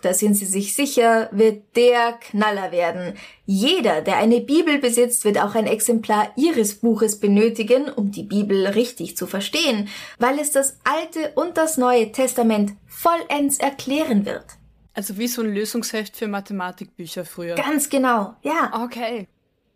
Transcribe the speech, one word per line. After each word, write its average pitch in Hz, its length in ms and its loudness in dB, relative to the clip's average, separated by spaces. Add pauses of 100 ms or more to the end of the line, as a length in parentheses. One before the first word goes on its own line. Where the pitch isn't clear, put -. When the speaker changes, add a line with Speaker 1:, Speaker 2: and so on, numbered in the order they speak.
Speaker 1:
da 185 100 0
sind 208 220 2
sie 202 100 -2
sich 190 300 -4
sicher, 233 560 2
wird 214 440 2
der 240 380 4
Knaller 202 580 -2
werden. 175 420 -2 (340)
Jeder, 202 540 2
der 190 160 0
eine 233 240 4
Bibel 294 360 2
besitzt, 240 480 2
wird 208 140 4
auch 202 160 -2
ein 220 100 2
Exemplar 214 720 0
ihres 254 400 0
Buches 220 440 0
benötigen, 226 720 2
um 202 220 -2
die 170 100 -10
Bibel 196 460 0
richtig 208 500 -2
zu 180 80 -6
verstehen, 208 600 -2 (320)
weil 269 180 2
es 294 140 -4
das 269 320 0
Alte 320 500 -4
und 339 240 -2
das 320 200 0
Neue 247 340 2
Testament 226 640 0 (120)
vollends 294 720 -2
erklären 269 720 -2
wird. - 180 -10 (480)
Speaker 2:
Also 202 240 -10
wie 233 100 -4
so 240 140 -6
ein 220 100 -2
Lösungsheft 214 640 -6
für 226 120 -8
Mathematikbücher 190 960 -10
früher. 170 300 -8
Speaker 1:
Ganz 285 340 -2
genau, 247 540 0
ja. 254 420 -2
Speaker 2:
Okay. 233 420 -8 (480)